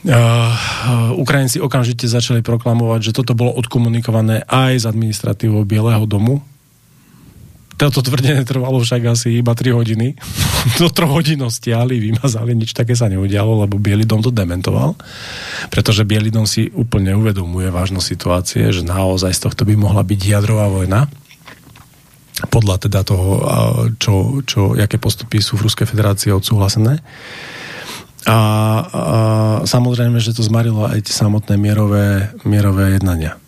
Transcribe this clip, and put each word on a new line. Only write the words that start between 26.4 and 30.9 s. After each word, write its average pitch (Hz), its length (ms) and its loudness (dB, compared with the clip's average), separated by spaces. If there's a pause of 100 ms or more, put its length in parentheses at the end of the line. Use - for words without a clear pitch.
A, 110 80 4
a 113 40 4 (1200)
samozrejme, 120 560 2
že 113 160 0
to 113 80 -2
zmarilo 110 400 0
aj 110 220 -2